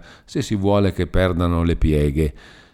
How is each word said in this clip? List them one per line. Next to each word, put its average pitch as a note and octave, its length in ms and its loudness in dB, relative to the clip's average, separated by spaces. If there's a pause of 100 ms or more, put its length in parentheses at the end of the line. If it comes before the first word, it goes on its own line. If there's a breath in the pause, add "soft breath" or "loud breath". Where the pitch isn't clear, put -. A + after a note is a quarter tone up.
(260 loud breath)
se - 160 -6
si A2+ 140 -4
vuole G2 360 2
che F2 140 -4
perdano F2 560 0
le E2+ 140 0
pieghe. D2 580 0 (400 loud breath)